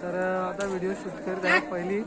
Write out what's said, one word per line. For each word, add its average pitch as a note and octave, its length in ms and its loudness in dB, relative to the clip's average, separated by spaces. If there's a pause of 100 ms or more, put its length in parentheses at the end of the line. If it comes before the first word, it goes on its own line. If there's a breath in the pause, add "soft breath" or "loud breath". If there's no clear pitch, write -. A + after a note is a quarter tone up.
तर, F#3 460 0
अ, - 20 -2
आता G3 160 -2
व्हिडिओ F#3+ 260 0
शूट G3 200 -6
करत F#3 340 -4
आहे. E4+ 140 6
पहिली F#3 480 0